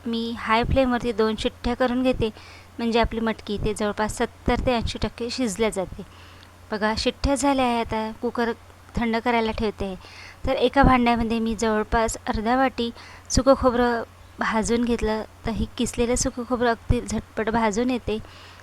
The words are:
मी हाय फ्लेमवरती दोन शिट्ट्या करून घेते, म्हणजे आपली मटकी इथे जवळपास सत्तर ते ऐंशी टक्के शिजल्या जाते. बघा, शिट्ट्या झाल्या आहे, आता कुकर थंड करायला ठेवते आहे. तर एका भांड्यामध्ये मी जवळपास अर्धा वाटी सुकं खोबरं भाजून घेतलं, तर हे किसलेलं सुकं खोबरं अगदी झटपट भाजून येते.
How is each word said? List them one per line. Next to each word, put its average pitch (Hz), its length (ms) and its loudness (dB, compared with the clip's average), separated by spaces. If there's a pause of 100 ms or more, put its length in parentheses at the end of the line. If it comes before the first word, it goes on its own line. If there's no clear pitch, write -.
मी 233 340 -4
हाय 226 240 2
फ्लेमवरती 240 480 2
दोन 220 280 2
शिट्ट्या - 360 -2
करून 254 280 0
घेते, 254 260 2 (480)
म्हणजे 233 220 2
आपली 226 200 0
मटकी 220 340 -2
इथे 208 200 -2
जवळपास 208 440 -2
सत्तर - 480 -2
ते 254 80 2
ऐंशी - 280 -2
टक्के 233 280 -4
शिजल्या 220 400 0
जाते. 185 360 -6 (680)
बघा, 214 260 0
शिट्ट्या 269 380 0
झाल्या 269 300 2
आहे, 240 140 0
आता 220 320 -4 (100)
कुकर 233 300 -2 (440)
थंड 226 220 0
करायला 226 340 2
ठेवते 208 340 -4
आहे. 190 100 -6 (520)
तर 262 100 2
एका 254 260 4
भांड्यामध्ये 233 560 4
मी 226 160 -2
जवळपास 220 640 0 (100)
अर्धा 233 300 0
वाटी 247 320 0 (400)
सुकं 262 260 6
खोबरं 240 480 2 (360)
भाजून 226 440 0
घेतलं, 220 400 0 (220)
तर 233 60 -2
हे 214 140 -2 (120)
किसलेलं 240 400 0
सुकं 254 320 -2
खोबरं 240 220 2
अगदी 226 300 0
झटपट 208 500 -4
भाजून 226 380 2
येते. 220 300 -2 (440)